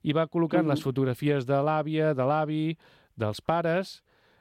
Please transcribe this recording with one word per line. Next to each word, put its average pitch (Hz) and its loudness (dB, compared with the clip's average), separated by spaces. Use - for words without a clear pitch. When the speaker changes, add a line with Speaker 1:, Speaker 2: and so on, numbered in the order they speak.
Speaker 1:
i 147 -2
va 160 2
col·locant 165 0
Speaker 2:
Mhm. 151 0
Speaker 1:
les 147 0
fotografies 135 0
de 135 0
l'àvia, 156 0
de 127 0
l'avi, 156 0
dels 107 -4
pares, 170 -2